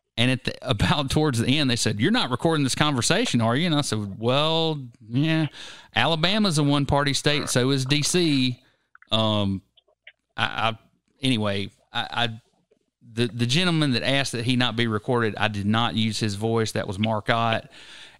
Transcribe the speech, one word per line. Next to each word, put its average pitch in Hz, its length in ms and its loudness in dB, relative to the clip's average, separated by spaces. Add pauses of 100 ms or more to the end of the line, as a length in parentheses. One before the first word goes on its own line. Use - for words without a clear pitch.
(180)
And 120 120 2
at 131 140 -2
the, - 260 -8
about 135 400 0
towards 151 300 2
the 127 180 2
end, 143 120 2
they 120 80 0
said, 104 220 -2
"You're 185 120 2
not 214 180 0
recording 151 360 0
this 123 100 -2
conversation, 151 640 2
are 113 160 2
you?" 160 100 0
And 170 80 0
I 147 80 2
said, 104 380 -4
"Well, 151 680 0 (220)
yeah. 151 400 0 (480)
Alabama's 165 640 2
a 156 60 4
one-party 143 500 2
state, 147 360 0
so 127 220 2
is 131 140 0
D 147 180 2
C." 139 580 0 (480)
Um, 104 520 0 (760)
I, 113 80 0
I, 110 340 -2 (440)
anyway, 104 500 -2 (220)
I, 113 180 -6
I, 117 300 -4 (720)
the, 120 140 0
the 120 180 -2
gentleman 156 480 2
that 110 100 -2
asked 135 300 0
that 113 100 -6
he 123 140 2
not 120 180 0
be 120 100 2
recorded, 113 520 0
I 107 100 0
did 101 180 -2
not 110 300 0
use 110 240 0
his 107 160 -2
voice. 113 380 -2
That 92 140 -4
was 95 120 -8
Mark 107 300 -2
Ott. 113 400 0 (500)